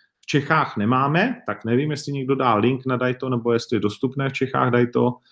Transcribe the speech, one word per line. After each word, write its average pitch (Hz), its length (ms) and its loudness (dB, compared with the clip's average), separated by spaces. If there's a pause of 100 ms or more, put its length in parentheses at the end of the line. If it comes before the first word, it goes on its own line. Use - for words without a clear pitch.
(200)
v - 60 -20
Čechách 147 500 0
nemáme, 139 600 2 (100)
tak 104 180 -6
nevím, 127 260 0
jestli 143 220 -6
někdo 135 220 -2
dá 131 200 2
link 127 320 0
na 131 100 -2
Daito, 123 320 -2
nebo 120 240 0
jestli 117 240 0
je 104 40 0
dostupné 131 480 -2
v 131 40 -6
Čechách 131 380 0
Daito. 120 440 2 (180)